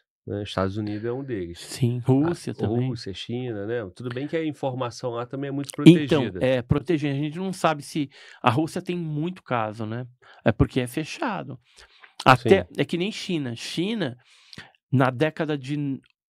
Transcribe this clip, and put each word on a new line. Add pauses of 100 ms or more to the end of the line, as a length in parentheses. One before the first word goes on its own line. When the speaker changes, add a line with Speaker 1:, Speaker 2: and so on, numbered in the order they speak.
(260)
Speaker 1:
né?
Estados
Unidos
é
um
deles.
Speaker 2:
Sim,
Rússia
Speaker 1:
A
Speaker 2:
também.
Speaker 1:
Rússia,
China,
né?
Tudo
bem
que
a
informação
lá
também
é
muito (160)
Speaker 2:
Então,
Speaker 1:
protegida.
Speaker 2:
é,
protegida.
A
gente
não
sabe
se... (320)
a
Rússia
tem
muito
caso,
né? (380)
É
porque
é
fechado. (640)
Até,
Speaker 1:
Sim.
Speaker 2:
é
que
nem
China.
China, (760)
na
década
de (300)